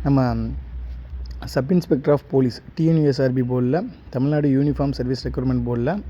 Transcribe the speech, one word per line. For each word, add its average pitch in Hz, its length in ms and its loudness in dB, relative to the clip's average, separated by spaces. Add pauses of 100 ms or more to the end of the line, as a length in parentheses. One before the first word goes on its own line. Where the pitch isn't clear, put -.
நம்ம 131 320 2 (1080)
சப் 135 260 -2
இன்ஸ்பெக்டர் 151 420 2
of 139 80 2 (100)
police, 131 300 2 (140)
டி 160 100 0
என் 160 160 4
யு 151 60 4
எஸ் 139 140 2
ஆர் 131 120 2
பி 131 80 0
போர்டில் 127 460 0 (220)
தமிழ்நாடு 147 400 2
யூனிஃபார்ம் 139 420 2
சர்வீஸ் 127 360 -4
ரெக்ரூட்மெண்ட் 127 380 0
போர்டில் 123 440 -2